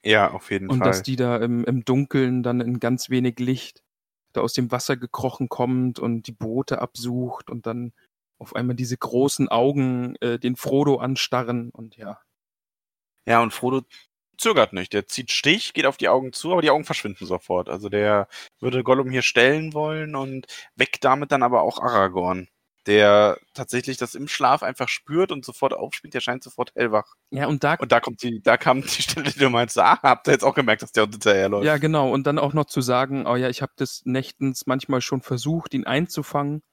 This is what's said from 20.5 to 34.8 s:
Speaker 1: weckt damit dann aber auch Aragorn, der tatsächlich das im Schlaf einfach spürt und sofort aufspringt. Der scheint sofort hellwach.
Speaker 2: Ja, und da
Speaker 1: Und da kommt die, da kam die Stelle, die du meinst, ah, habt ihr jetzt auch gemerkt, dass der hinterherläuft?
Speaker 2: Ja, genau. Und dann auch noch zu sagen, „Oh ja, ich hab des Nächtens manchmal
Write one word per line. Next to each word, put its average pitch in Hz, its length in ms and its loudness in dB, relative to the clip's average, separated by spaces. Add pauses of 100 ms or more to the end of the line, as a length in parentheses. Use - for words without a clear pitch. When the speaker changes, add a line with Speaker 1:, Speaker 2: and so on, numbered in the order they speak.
Speaker 1:
weckt - 280 -2
damit 139 280 2
dann 135 120 2
aber 123 180 4
auch 87 180 -2
Aragorn, 92 680 0 (380)
der 104 500 8 (160)
tatsächlich 127 440 -6
das - 180 -8
im 143 120 -10
Schlaf 135 360 0
einfach 127 260 -4
spürt 180 420 -4
und 139 140 -10
sofort 135 280 -2
aufspringt. - 420 -10
Der 123 40 -4
scheint 123 240 -6
sofort - 320 -8
hellwach. 107 400 0 (160)
Speaker 2:
Ja, 135 160 -4
und 143 160 -2
da 151 120 2
Speaker 1:
Und 123 160 -2
da 117 100 8
kommt - 220 -10
die, 113 180 -6
da 117 160 4
kam 131 240 2
die - 200 -6
Stelle, 147 300 -4
die - 80 -12
du 135 100 6
meinst, 117 300 0
ah, 104 220 6
habt 131 260 4
ihr 143 60 4
jetzt 131 100 2
auch 135 120 2
gemerkt, 113 260 2
dass - 100 -14
der 107 140 4
hinterherläuft? 101 600 2
Speaker 2:
Ja, 151 120 2
genau. 147 340 2
Und 135 160 0
dann 147 120 0
auch 143 140 0
noch 151 120 2
zu - 160 -4
sagen, 127 440 0
„Oh 123 100 2
ja, 127 140 0
ich 120 120 -6
hab - 160 -8
des - 280 -6
Nächtens 131 600 -4
manchmal 131 360 -2